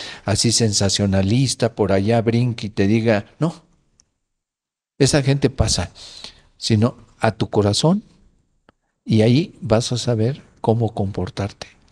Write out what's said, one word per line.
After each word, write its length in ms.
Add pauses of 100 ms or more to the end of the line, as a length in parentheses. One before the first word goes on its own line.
(240)
así 260
sensacionalista 1200
por 180
allá 300
brinque 460
y 20
te 160
diga, 400 (120)
no. 240 (1400)
Esa 240
gente 280
pasa, 400 (680)
sino 400 (220)
a 140
tu 180
corazón 520 (1000)
y 180
ahí 380
vas 320
a 60
saber 440 (180)
cómo 340
comportarte. 720 (260)